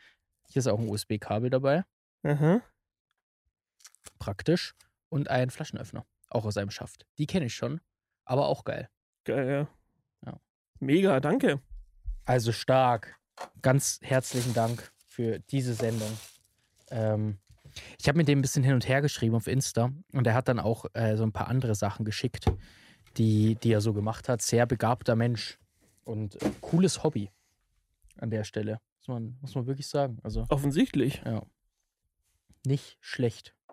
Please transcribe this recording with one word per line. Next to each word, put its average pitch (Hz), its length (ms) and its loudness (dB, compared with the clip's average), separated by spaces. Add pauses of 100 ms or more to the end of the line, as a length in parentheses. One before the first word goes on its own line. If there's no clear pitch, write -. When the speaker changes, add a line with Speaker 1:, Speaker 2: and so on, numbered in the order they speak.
(480)
Speaker 1:
Hier 135 140 -2
ist 127 60 -2
auch 107 120 2
ein 113 100 -2
U-S-B-Kabel 107 600 -2
dabei. 139 340 2 (400)
Speaker 2:
Aha. 147 380 4 (1600)
Speaker 1:
Praktisch. - 560 -2 (360)
Und 139 200 -2
ein 127 200 0
Flaschenöffner. - 560 -10 (240)
Auch 107 160 -2
aus 104 120 -4
einem 101 140 -4
Schaft. - 340 -14 (120)
Die 147 100 -2
kenne 175 200 -2
ich - 80 -8
schon, 143 260 -6 (440)
aber 139 220 2
auch 143 160 -2
geil. - 260 -6 (340)
Speaker 2:
Geil, 127 260 -2
ja. 143 180 -2 (640)
Speaker 1:
Ja. - 80 -14 (400)
Speaker 2:
Mega, 147 400 4
danke. 147 420 2 (640)
Speaker 1:
Also 120 260 2
stark. 127 680 2 (420)
Ganz 131 420 2
herzlichen 127 500 0
Dank 117 380 -2 (160)
für 113 320 -2
diese 123 340 -2
Sendung. 110 420 -2 (760)
Ähm, 107 480 -2 (600)
ich - 80 -8
hab 139 80 4
mit 160 120 4
dem 139 120 6
ein - 40 4
bisschen 131 200 2
hin 135 120 6
und 120 120 2
her 135 140 2
geschrieben 117 340 0
auf 110 120 -2
Insta 123 440 0 (200)
und 123 160 2
er 110 80 4
hat 127 120 0
dann 120 120 2
auch, 107 340 -2
äh, 113 240 0
so 113 60 0
ein 110 80 0
paar - 160 -6
andere 123 260 0
Sachen 104 320 -2
geschickt, - 400 -6 (720)
die, 110 380 4
die 117 160 2
er 107 100 4
so 110 120 0
gemacht 104 360 -4
hat. 120 140 -2
Sehr 120 240 4
begabter 120 480 0
Mensch 117 420 0 (460)
und, 107 400 -8
äh, - 80 -2 (100)
cooles 180 420 2
Hobby 104 280 -2 (840)
an 117 120 -6
der 107 140 -2
Stelle. 107 360 -6 (200)
Muss - 80 -20
man, 120 340 -8
muss 135 140 -10
man 123 100 -2
wirklich 135 220 -6
sagen. 135 340 -2
Also, 110 280 -4
Speaker 2:
Offensichtlich. 143 760 2
Speaker 1:
ja. 110 180 -4 (1200)
Nicht - 340 -4
schlecht. - 560 -4 (180)